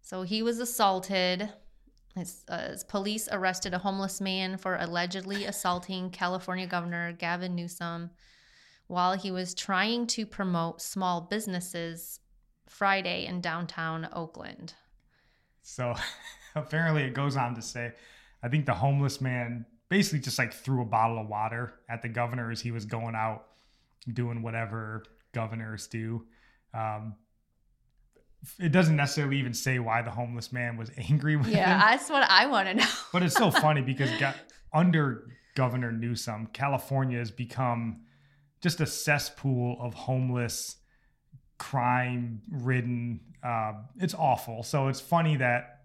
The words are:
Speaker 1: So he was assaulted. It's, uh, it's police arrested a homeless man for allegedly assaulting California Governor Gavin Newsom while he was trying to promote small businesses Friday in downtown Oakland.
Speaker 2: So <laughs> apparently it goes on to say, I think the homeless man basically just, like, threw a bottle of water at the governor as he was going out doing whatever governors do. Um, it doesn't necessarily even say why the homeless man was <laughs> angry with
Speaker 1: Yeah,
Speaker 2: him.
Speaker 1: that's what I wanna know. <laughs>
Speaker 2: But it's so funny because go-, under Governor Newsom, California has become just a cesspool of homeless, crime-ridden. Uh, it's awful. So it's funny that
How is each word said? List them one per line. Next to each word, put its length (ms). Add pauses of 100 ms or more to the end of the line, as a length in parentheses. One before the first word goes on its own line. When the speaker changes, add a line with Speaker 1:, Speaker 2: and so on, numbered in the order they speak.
Speaker 1:
So 200
he 200
was 160
assaulted. 880 (680)
It's, 320
uh, 240
it's 120
police 460
arrested 440
a 40
homeless 420
man 360
for 200
allegedly 680
assaulting 680
California 560
Governor 460
Gavin 420
Newsom 560 (800)
while 280
he 140
was 240
trying 540
to 180
promote 560
small 380
businesses 960 (500)
Friday 580
in 140
downtown 720
Oakland. 600 (880)
Speaker 2:
So 320 (300)
<laughs> 320
apparently 480
it 100
goes 220
on 180
to 80
say, 300 (500)
I 60
think 180
the 80
homeless 460
man 440 (240)
basically 320
just, 180
like, 140
threw 300
a 20
bottle 340
of 100
water 460 (140)
at 140
the 60
governor 440
as 80
he 100
was 140
going 320
out 300 (680)
doing 300
whatever 640 (280)
governors 560
do. 360 (480)
Um, 420 (1400)
it 140
doesn't 240
necessarily 420
even 140
say 280
why 220
the 80
homeless 420
man 240
was 180
<laughs> 160
angry 260
with 120
Speaker 1:
Yeah, 260
Speaker 2:
him. 60
Speaker 1:
that's 280
what 200
I 180
wanna 280
know. 120 (120)
<laughs> 140
Speaker 2:
But 120
it's 120
so 140
funny 320
because 360
go-, 140 (400)
under 560 (280)
Governor 360
Newsom, 600
California 640
has 140
become 720 (600)
just 180
a 60
cesspool 960
of 140
homeless, 840 (840)
crime-ridden. 1600 (220)
Uh, 300 (260)
it's 160
awful. 480
So 260
it's 120
funny 360
that 480